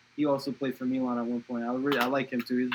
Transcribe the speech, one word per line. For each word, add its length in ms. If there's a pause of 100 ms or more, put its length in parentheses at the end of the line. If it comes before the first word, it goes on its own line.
(160)
He 100
also 260
played 240
for 100
Milan 320
at 80
one 160
point. 220
I 100
really, 260
I 60
like 240
him 120
too. 160
His 180